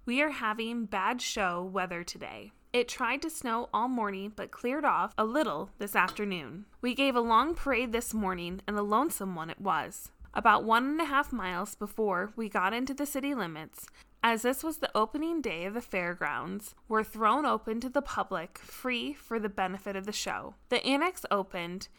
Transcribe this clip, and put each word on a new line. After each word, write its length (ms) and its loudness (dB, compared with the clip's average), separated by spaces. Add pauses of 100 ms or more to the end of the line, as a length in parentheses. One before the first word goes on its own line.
We 160 2
are 80 2
having 540 -2
bad 360 0
show 440 0
weather 400 -2
today. 480 -12 (200)
It 140 4
tried 360 -2
to 80 -4
snow 440 -4
all 140 2
morning 480 -2
but 160 -8
cleared 320 -2
off 340 2
a 60 2
little 540 0
this 180 -6
afternoon. 680 0 (140)
We 140 0
gave 220 4
a 40 6
long 360 6
parade 340 2
this 240 -2
morning, 540 -2
and 100 0
a 40 2
lonesome 520 2
one 160 -6
it 100 -10
was. 520 -2 (200)
About 300 8
one 220 6
and 160 0
a 60 0
half 260 2
miles 420 -4
before 600 0
we 120 -4
got 240 2
into 220 -2
the 120 -2
city 280 -2
limits, 520 -6 (360)
as 200 4
this 200 2
was 140 -4
the 200 -2
opening 440 0
day 240 -4
of 100 -4
the 60 -4
fairgrounds, 960 -4 (100)
were 160 2
thrown 420 2
open 360 0
to 80 -6
the 120 2
public, 560 -4
free 560 -6
for 280 -4
the 80 0
benefit 480 -4
of 100 -6
the 60 -4
show. 420 -6 (140)
The 180 0
annex 460 0
opened 560 -2 (100)